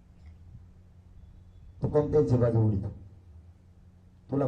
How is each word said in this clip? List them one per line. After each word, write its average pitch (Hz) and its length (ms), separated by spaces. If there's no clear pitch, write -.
तू - 60
कोण 147 240
त्यांची 131 240
बाजू 117 240
उडीतो? 101 280
तुला 139 160